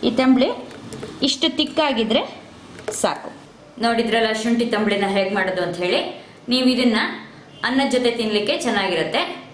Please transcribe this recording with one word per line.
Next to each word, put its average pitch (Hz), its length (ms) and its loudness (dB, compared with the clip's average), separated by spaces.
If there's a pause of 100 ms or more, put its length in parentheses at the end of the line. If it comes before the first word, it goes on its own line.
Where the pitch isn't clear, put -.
ಈ 254 40 2 (120)
ತಂಬ್ಳಿ 262 280 6 (760)
ಇಷ್ಟು 320 200 0 (120)
ತಿಕ್ಕಾಗಿದ್ರೆ 262 600 0 (800)
ಸಾಕು. - 260 -2 (540)
ನೋಡಿದ್ರಲ್ಲ 226 480 2 (100)
ಶುಂಠಿ 233 320 2
ತಂಬ್ಳಿನ 202 400 2
ಹೇಗೆ 196 240 2
ಮಾಡೋದು 185 280 0
ಅಂತ 170 180 -4
ಹೇಳಿ. 202 180 2 (500)
ನೀವು 254 220 4
ಇದನ್ನ 233 240 4 (720)
ಅನ್ನದ 269 280 2
ಜೊತೆ 240 240 4
ತಿನ್ಲಿಕ್ಕೆ 214 360 0 (100)
ಚೆನ್ನಾಗಿರುತ್ತೆ. 190 580 0 (300)